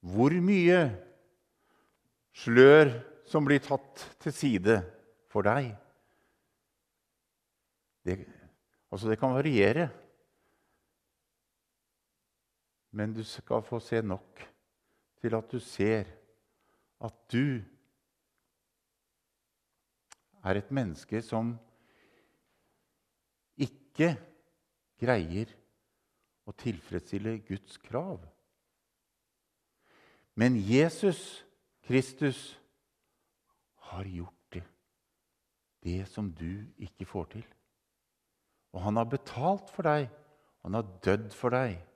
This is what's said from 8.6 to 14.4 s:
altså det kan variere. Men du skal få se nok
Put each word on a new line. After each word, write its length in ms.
altså 220
det 100
kan 160
variere. 520
Men 160
du 140
skal 400
få 180
se 160
nok 400